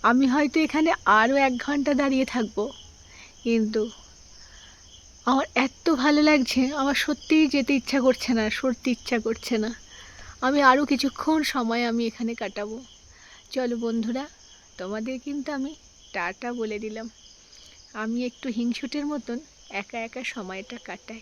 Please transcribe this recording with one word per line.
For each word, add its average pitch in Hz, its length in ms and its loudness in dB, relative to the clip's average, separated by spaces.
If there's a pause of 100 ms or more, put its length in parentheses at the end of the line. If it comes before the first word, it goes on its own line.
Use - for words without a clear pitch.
আমি 247 240 4
হয়তো 294 340 2
এখানে 311 300 2 (160)
আরও 220 300 6
এক 269 200 4
ঘন্টা 285 380 0
দাঁড়িয়ে 269 300 2
থাকবো, 226 480 -2 (720)
কিন্তু 220 480 0 (1300)
আমার 262 300 2
এত 262 360 0
ভালো 294 320 4
লাগছে, 269 500 2
আমার 285 220 0
সত্যিই 311 540 2
যেতে 277 260 0
ইচ্ছা 269 260 0
করছে 254 320 2
না, 220 180 0
সরতে 254 400 -2
ইচ্ছা 240 280 -2
করছে 226 400 -4
না। 220 160 -4 (680)
আমি 277 220 2
আরও 269 240 6
কিছুক্ষণ 285 560 2
সময় 240 420 -2
আমি 233 220 0
এখানে 226 280 -4
কাটাবো। 214 460 -8 (680)
চলো 247 260 -2
বন্ধুরা, 233 520 -2 (500)
তোমাদের 220 400 -6
কিন্তু 285 340 -6
আমি 277 220 -4 (380)
টাটা 190 400 -6
বলে 220 260 -4
দিলাম। 220 320 -10 (840)
আমি 226 320 -4
একটু 247 240 -6
হিংসুটের 240 580 -2
মতন 254 320 -6 (320)
একা 202 280 -10
একা 226 260 -10
সময়টা 190 600 -10
কাটাই। 220 380 -14